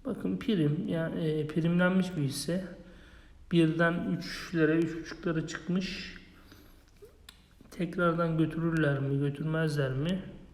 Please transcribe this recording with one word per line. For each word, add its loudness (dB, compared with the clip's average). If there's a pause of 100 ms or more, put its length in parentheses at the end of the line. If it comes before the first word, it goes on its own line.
Bakın -2
prim, 0
yani, -2
e, 0
primlenmiş 2
bir 0
hisse. -2 (840)
Birden 4
üçlere, 0
üç 0
buçuklara -4
çıkmış. -4 (1500)
Tekrardan 0
götürürler 2
mi, 0
götürmezler 0
mi? -2 (340)